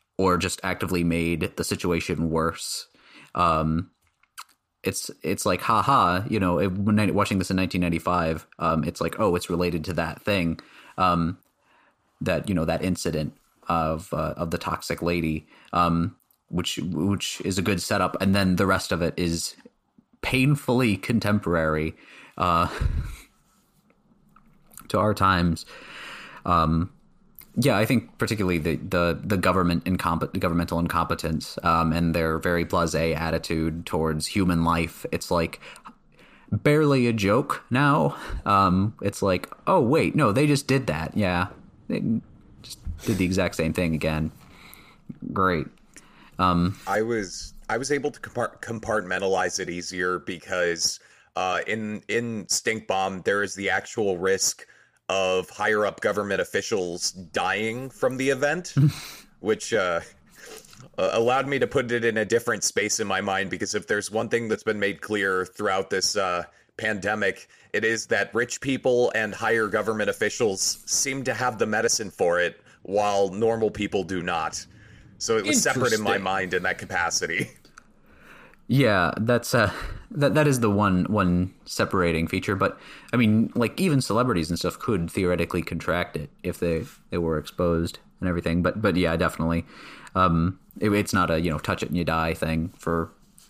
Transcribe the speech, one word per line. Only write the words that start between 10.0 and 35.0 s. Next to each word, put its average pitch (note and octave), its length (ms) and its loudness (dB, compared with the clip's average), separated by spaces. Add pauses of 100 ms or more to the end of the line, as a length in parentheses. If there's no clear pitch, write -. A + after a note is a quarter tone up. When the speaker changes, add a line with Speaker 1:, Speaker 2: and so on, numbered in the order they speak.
Speaker 1:
thing, F2+ 380 0 (380)
um, F2 420 2 (840)
that, E2+ 280 -2
you G2 60 0
know, E2 100 0
that E2 180 -2
incident D#2+ 520 -2 (320)
of, E2 460 -2
uh, D#2 240 -2
of E2 140 -4
the E2+ 60 -2
Toxic - 440 -6
Lady, E2 460 0 (260)
um, E2+ 420 2 (340)
which, - 280 -4
which F2+ 640 -2
is F#2+ 160 -4
a G2+ 40 0
good F#2 200 0
setup. F#2 400 0
And G2 140 2
then F#2 220 4
the G2 100 2
rest F#2+ 240 0
of E2+ 100 0
it E2 160 0
is E2+ 380 -2 (680)
painfully C3 760 2
contemporary, E2+ 1000 0 (420)
uh, F2 300 2 (1120)
<laughs> - 1120 -20
to G2+ 100 0
our G#2 140 2
times. F2+ 520 2 (800)
Um, E2 460 2 (680)
yeah, A#2+ 200 4
I G#2+ 80 4
think A#2 320 0
particularly G2 400 0
the, D#2+ 180 0
the, E2+ 480 0
the G2+ 140 0
government F2+ 480 2
incompe-, F2 480 -2
the G2 60 -4
governmental E2+ 380 0
incompetence, E2 840 -2
um, E2 300 2
and E2 200 2
their D#2+ 240 0
very E2+ 280 0
blasé E2 500 0
attitude D#2+ 720 -2
towards D#2+ 420 -2
human F2+ 380 2
life. E2 460 0